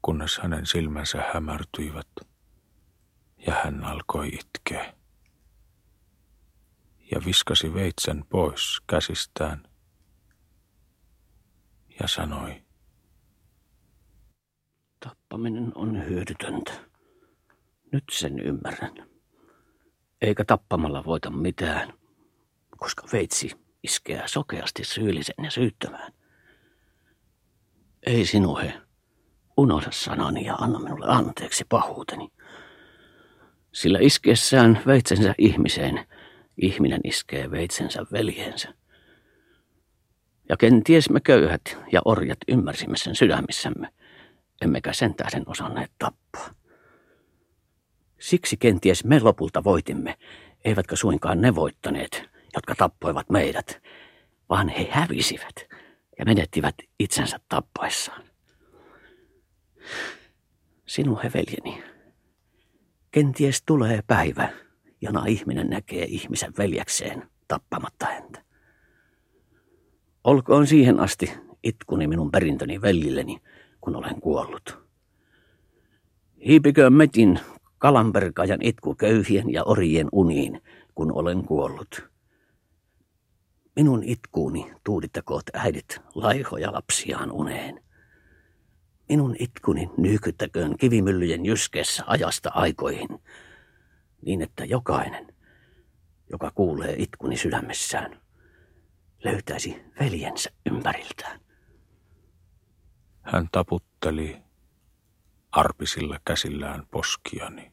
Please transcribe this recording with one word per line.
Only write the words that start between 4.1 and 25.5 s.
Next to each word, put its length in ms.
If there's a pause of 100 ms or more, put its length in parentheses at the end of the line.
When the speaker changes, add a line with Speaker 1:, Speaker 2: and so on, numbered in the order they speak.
Speaker 1:
itkeä. 680 (2250)
Ja 140
viskasi 480
veitsen 560
pois 580
käsistään 760 (2250)
ja 80
sanoi, 560 (2250)
Speaker 2:
"Tappaminen 760
on 300
hyödytöntä. 680 (1200)
Nyt 200
sen 280
ymmärrän. 720 (1120)
Eikä 240
tappamalla 600
voita 240
mitään, 640 (840)
koska 360
veitsi 380 (320)
iskeää 440
sokeasti 560
syyllisen 600
ja 80